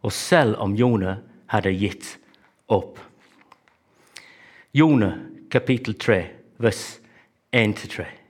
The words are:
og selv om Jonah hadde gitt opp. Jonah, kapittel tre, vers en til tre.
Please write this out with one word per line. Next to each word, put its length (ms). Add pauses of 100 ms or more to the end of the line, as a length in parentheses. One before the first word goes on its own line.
og 100
selv 480
om 160
Jonah 400 (320)
hadde 240
gitt 400 (560)
opp. 300 (1800)
Jonah, 420 (320)
kapittel 480
tre, 220 (420)
vers 380 (520)
en 220
til 220
tre. 120 (220)